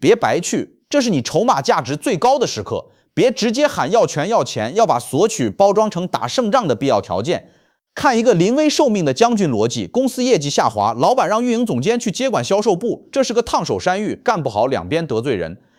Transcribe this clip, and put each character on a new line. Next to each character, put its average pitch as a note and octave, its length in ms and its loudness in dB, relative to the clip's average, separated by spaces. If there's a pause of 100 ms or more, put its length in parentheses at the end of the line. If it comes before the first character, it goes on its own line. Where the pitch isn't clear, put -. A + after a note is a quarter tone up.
别 F3 160 4
白 B2+ 240 0
去， - 400 -6 (100)
这 C#4+ 100 4
是 B3 80 0
你 E3+ 140 0
筹 F#3 220 -2
码 F#3 180 2
价 G3 180 0
值 C3 160 -6
最 F3+ 200 -2
高 C4 200 2
的 B3 120 0
时 G#2 160 -8
刻。 - 240 -8 (260)
别 A#3 160 4
直 A#3 220 -2
接 C#4+ 160 2
喊 D3 200 -2
要 G3+ 160 2
权 D#3 240 -4
要 G#3 140 0
钱， A#2+ 320 -4
要 A3+ 100 4
把 D3+ 140 2
索 D#3 300 0
取 B2+ 200 -2
包 G3 240 2
装 G#3+ 160 2
成 F3+ 200 -6
打 - 180 -4
胜 A3 240 -2
仗 A#3+ 160 2
的 B2+ 80 2
必 C3+ 140 -2
要 G#2+ 120 2
条 F#2 220 -4
件。 C#3 280 -4 (440)
看 B3+ 240 2
一 A#3 40 2
个 A#3 100 4
临 F#3+ 240 2
危 D4+ 140 2
受 D4 180 2
命 G#3 160 0
的 C3+ 80 0
将 A#3 240 2
军 F#3 140 0
逻 A2 180 0
辑， A#2 180 -4
公 B3+ 220 -2
司 B3 160 -4
业 B3 140 4
绩 C#3+ 100 -2
下 D3 180 0
滑， G#2+ 280 0
老 E3 200 2
板 G3+ 140 2
让 A3+ 160 0
运 A#3 140 0
营 A#3+ 80 0
总 B2 160 -2
监 A#3 180 0
去 A3+ 100 -4
接 B3+ 200 -2
管 D3+ 120 0
销 G3 200 0
售 G#3+ 120 2
部， F#3+ 380 -4
这 C#4 100 2
是 B3 120 -2
个 A#3 80 2
烫 A#3+ 200 -2
手 A#2 160 -2
山 F#3 220 0
芋， E3 140 -4
干 G#3 280 -2
不 C3 60 -4
好 A2 180 0
两 G2 220 -2
边 D#3+ 180 -2
得 A2+ 140 -2
罪 B2 160 -2
人。 E2 220 -6 (200)